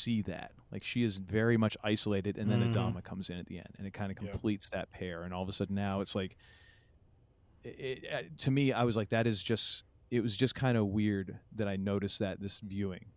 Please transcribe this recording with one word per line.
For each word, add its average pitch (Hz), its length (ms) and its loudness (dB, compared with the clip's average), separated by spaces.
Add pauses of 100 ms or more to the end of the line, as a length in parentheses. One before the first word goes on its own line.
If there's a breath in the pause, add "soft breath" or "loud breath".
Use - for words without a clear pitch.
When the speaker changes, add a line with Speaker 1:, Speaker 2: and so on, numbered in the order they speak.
Speaker 1:
see 113 220 0
that. - 300 -8 (180)
Like, 101 120 -6
she 120 200 0
is 101 140 0
very 110 400 4
much 110 260 4
isolated, 104 540 2
and 107 120 0
then 117 120 4
Speaker 2:
Mm-hmm. 117 100 4
Speaker 1:
Adama 92 320 0
comes 92 260 -8
in 90 80 -6
at 90 100 -8
the 90 100 -10
end, - 100 -14 (100)
and 98 80 -10
it 95 80 -8
kinda 98 280 -4
Speaker 2:
Yep. 101 100 -8
Speaker 1:
completes - 380 -2
that 95 220 -6
pair. 87 320 -6
And 90 100 -6
all 92 100 -2
of 92 60 -4
a 101 40 -4
sudden 98 220 0
now 98 260 0
it's - 140 -2
like, 95 220 -2 (1300 soft breath)
it, 131 400 -8
it, - 100 -8
uh, 131 100 -4 (140)
to - 140 2
me, 135 200 6
I 117 120 2
was 117 120 4
like, 110 140 0
that 113 180 4
is 107 160 2
just, - 400 0 (260)
it 120 120 2
was 104 160 0
just 123 180 4
kinda 120 300 4
weird 98 520 0 (160)
that 107 140 0
I 98 80 0
noticed 98 440 0
that 95 200 -2
this 98 220 -6
viewing 98 560 -4